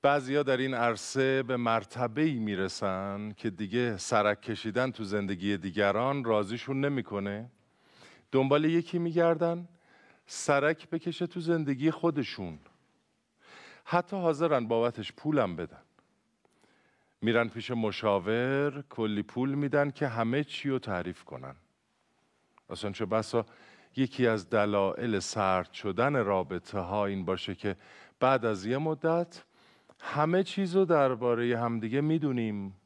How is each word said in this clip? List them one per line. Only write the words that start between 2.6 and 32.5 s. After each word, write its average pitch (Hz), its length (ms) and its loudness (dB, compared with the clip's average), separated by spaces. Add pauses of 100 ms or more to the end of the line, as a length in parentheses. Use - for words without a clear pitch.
که 117 120 -4
دیگه 104 480 -2
سرک 104 440 2
کشیدن 117 500 -2
تو 113 120 -8
زندگی 101 540 -2
دیگران 101 680 0
راضیشون 117 640 -2
نمی‌کنه. 104 640 -4 (840)
دنبال 135 340 4
یکی 170 340 0
می‌گردن 170 680 2 (600)
سرک 147 600 0
بکشه 170 380 -4
تو 180 120 -8
زندگی 156 520 0
خودشون. 120 680 -2 (1200)
حتی 175 340 0
حاضرن 151 500 2
بابتش 113 440 0
پولم 131 440 0
بدن. - 260 -8 (1400)
می‌رن 117 280 4
پیش 117 220 -8
مشاور، 117 1160 0
کلی 107 340 -2
پول 131 300 -2
می‌دن 143 380 0
که 143 160 -4
همه 117 360 0
چی - 260 -6
رو 131 100 0
تعریف 90 440 -6
کنن. 67 320 -14 (1120)
اصلاً 101 220 -6
چه 104 140 -6
بسا 110 400 0 (500)
یکی 127 320 2
از 107 220 0
دلایل 104 720 2
سرد 95 540 0
شدن 113 420 0
رابطه 98 640 -2
ها 98 260 -2
این 98 200 -4
باشه 95 300 -4
که 98 200 -4 (440)
بعد 127 260 4
از 101 200 -2
یه 120 120 0
مدت 160 680 -2 (560)
همه 165 440 2
چیزو 190 420 2
درباره 123 720 4
همدیگه 117 440 -2
می‌دونیم. 120 760 0 (100)